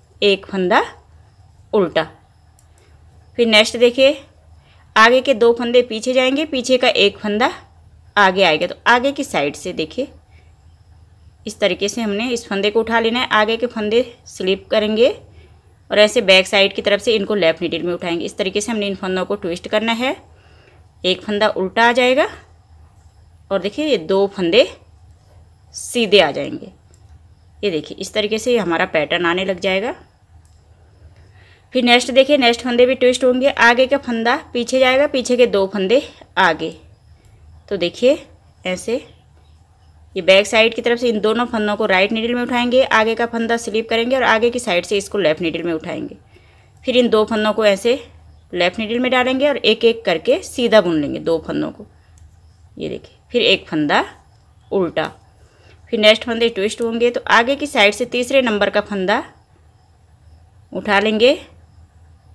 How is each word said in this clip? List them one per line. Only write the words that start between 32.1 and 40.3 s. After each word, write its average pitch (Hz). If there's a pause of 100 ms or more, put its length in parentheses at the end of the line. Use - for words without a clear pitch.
देखिए, 269
नेक्स्ट 233
फंदे 247
भी 254
ट्विस्ट 254
होंगे, 254
आगे 240
का 277
फंदा 233 (160)
पीछे 240
जाएगा, 262
पीछे 247
के 240
दो 190
फंदे 202 (360)
आगे। 160 (960)
तो 202
देखिए, 233 (480)
ऐसे 185 (1200)
ये 185
बैक 190